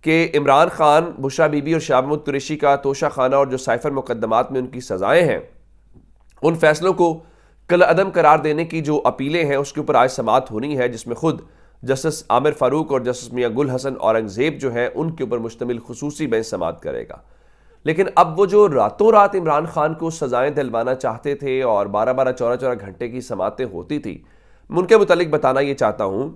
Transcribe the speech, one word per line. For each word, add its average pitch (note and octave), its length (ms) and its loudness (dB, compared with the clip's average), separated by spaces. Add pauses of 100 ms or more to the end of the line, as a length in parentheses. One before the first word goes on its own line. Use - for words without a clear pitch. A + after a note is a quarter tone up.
कि D#3+ 200 2
इमरान C#3+ 440 4
खान, D#3+ 520 2
बुशरा C#3 280 0
बीबी D3 260 0
और D#3+ 60 0
शाह C3+ 200 2
महमूद D3 180 -2
कुरैशी D3 380 -6
का C#3+ 200 4
तोशा C#3 320 -2
खाना C3+ 280 0
और C#3 120 4
जो B2+ 80 -4
साइफर B2+ 340 -2
मुकदमात A#2 640 -2
में C3 80 -2
उनकी B2+ 200 -10
सजाएं A2 420 2
हैं, A#2+ 260 -2 (920)
उन D#3+ 140 2
फैसलों E3 360 2
को E3+ 340 0 (420)
कल F3 120 4
अदम F#3 300 4
करार D#3 300 4
देने D#3 240 -2
की D#3+ 160 -6
जो D3+ 160 -2
अपीलें D3 480 0
हैं, C#3 120 0
उसके C#3+ 240 -4
ऊपर C#3+ 160 0
आज B2+ 140 4
समात B2+ 400 0
होनी C3 260 -6
है, B2 120 0
जिसमें A#2 280 -8
खुद - 320 -4 (360)
जस्टिस C3+ 460 -4
आमिर C3+ 220 4
फारूक C#3 400 0
और B2+ 100 0
जस्टिस A#2 320 -8
मियां A#2+ 180 -2
गुल C3 180 -2
हसन B2+ 240 -6
औरंगजेब A2+ 640 0
जो C3+ 120 -4
हैं, A#2+ 220 -2
उनके D#3+ 320 -4
ऊपर A#2 140 -4
मुश्तमिल A#2 400 -6
खुसूसी D3 480 -8
बेंच A2+ 200 -2
समात E2+ 360 -6
करेगा। B1 420 -10 (600)
लेकिन E3 320 0
अब E3 180 2
वो G3 100 4
जो G#3 200 6
रातों D3 460 2
रात G3+ 220 6
इमरान D#3+ 320 0
खान D#3+ 280 -2
को E3 160 -6
सजाएं C#3 440 -2
दिलवाना B2 400 -2
चाहते B2+ 400 -4
थे C3 280 -4
और G2+ 260 0
बारह A2 240 0
बारह, B2+ 200 0
चौदह B2 240 -2
चौदह B2 180 -2
घंटे G2 340 -10
की B2 120 -10
समातें A2+ 440 -6
होती F2+ 340 -8
थी, - 280 -12 (440)
उनके F3+ 280 4
मुतालिक F3 320 2
बताना C3+ 300 2
ये C#3 140 -2
चाहता A2 300 -2
हूं G#2 300 -4